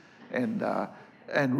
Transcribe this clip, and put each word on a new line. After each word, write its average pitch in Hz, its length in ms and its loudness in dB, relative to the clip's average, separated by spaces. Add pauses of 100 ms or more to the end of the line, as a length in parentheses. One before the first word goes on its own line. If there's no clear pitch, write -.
(320)
and, 110 320 0
uh, 98 240 0 (460)
and 135 260 4